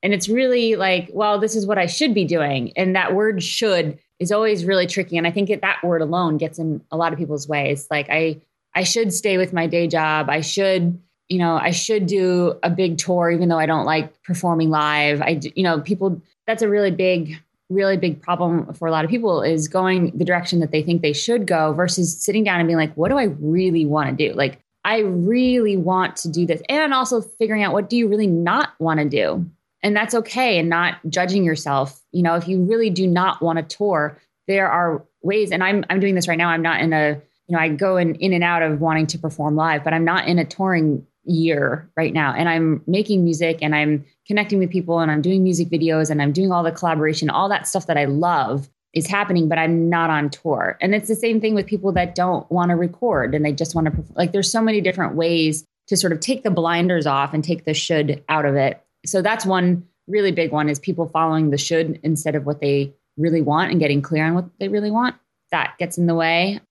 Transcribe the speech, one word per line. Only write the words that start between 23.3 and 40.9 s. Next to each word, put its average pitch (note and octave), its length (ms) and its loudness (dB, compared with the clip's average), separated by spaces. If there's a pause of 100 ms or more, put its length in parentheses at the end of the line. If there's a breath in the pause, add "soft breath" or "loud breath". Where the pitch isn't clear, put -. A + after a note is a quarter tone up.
really E3 460 2
wanna D3 260 0
do?" C#3+ 220 -2
Like, C3+ 260 -2 (240)
I A3 160 0
really G#3+ 800 2
want F#3 400 0
to - 120 -6
do E3 160 0
this. E3 220 -2
And D4 260 0
also B3 280 0
figuring G#3+ 420 -2
out, F3 100 0
what G3+ 160 -2
do A#3 80 0
you A#3 100 2
really G#3 200 2
not F3 520 0
wanna D#3 260 0
do? B2 440 -2 (320)
And G#3 140 0
that's G#3+ 180 0
okay, A#3 460 0
and E3 100 0
not E3+ 280 0 (120)
judging F#3 340 0
yourself. C#3+ 560 -2 (120)
You F3+ 100 0
know, E3+ 140 2
if F3 120 -2
you F#3 160 0
really A3+ 260 0
do F#3 180 0
not F3+ 340 0
wanna E3 220 0
tour, D#3+ 560 -2 (280 loud breath)
there F#3+ 220 2
are E3 340 0 (200)
ways, G3 280 0
and F3+ 120 0
I'm, G3 260 2
I'm F#3+ 120 2
doing G3 140 2
this F3 120 0
right E3+ 100 0
now. F3 120 2
I'm E3 120 0
not E3 200 0
in D#3+ 120 2
a, D3+ 280 2 (260 soft breath)
you E3+ 80 -2
know, E3 40 2
I D#3+ 100 2
go F#3 280 0
in, E3+ 180 2
in F#3 180 0
and F3 100 2
out E3+ 180 2
of D#3 200 0
wanting D#3+ 260 2
to D#3+ 100 -6
perform D3+ 380 -4
live, D#3 280 0
but D#3+ 100 0
I'm E3 120 2
not E3+ 220 0
in F3 100 2
a - 80 2
touring D#3 600 0 (180)